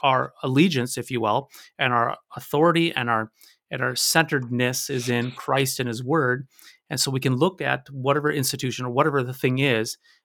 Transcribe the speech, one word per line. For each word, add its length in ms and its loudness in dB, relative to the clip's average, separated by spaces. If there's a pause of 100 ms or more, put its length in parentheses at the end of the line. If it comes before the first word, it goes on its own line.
our 300 2 (100)
allegiance, 560 2
if 140 -8
you 80 -2
will, 300 0 (280)
and 140 0
our 260 0 (200)
authority 580 2
and 140 -2
our, 200 0 (400)
and 120 -6
our 140 -2
centeredness 960 0
is 200 -4
in 220 0
Christ 500 -2
and 80 -4
his 120 -6
word. 460 0 (420)
And 80 -6
so 140 -2
we 80 0
can 160 2
look 260 0
at 300 -2
whatever 400 0
institution 540 -2
or 40 -4
whatever 320 2
the 120 -4
thing 260 0
is, 380 0 (280)